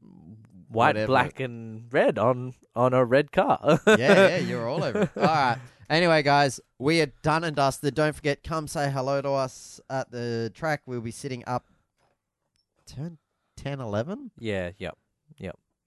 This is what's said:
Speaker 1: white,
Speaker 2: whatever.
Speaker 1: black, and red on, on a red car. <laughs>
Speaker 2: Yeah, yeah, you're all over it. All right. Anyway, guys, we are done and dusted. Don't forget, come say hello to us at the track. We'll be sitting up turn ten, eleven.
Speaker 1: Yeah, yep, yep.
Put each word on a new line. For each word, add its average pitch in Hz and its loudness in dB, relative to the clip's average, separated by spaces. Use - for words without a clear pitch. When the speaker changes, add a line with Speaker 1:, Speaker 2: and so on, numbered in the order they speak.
Speaker 1:
white, 117 2
Speaker 2:
whatever. 107 0
Speaker 1:
black, 131 2
and 117 -10
red 165 2
on, 123 0
on 123 2
a 127 4
red 135 2
car. 170 2
<laughs> - -8
Speaker 2:
Yeah, 214 8
yeah, - 0
you're - -4
all - -4
over 160 -2
it. - -2
All - 0
right. 135 2
Anyway, 156 4
guys, 143 2
we 160 2
are 143 0
done 156 0
and 151 -6
dusted. 139 0
Don't 151 0
forget, 143 -4
come 156 -6
say 143 -4
hello 135 -2
to 139 -4
us - -6
at 131 -6
the 117 -6
track. 156 -6
We'll 123 -8
be 113 -8
sitting 131 -12
up 123 -6
turn 160 -12
ten, 139 -8
eleven. 135 -6
Speaker 1:
Yeah, 98 -4
yep, 87 -10
yep. 92 -12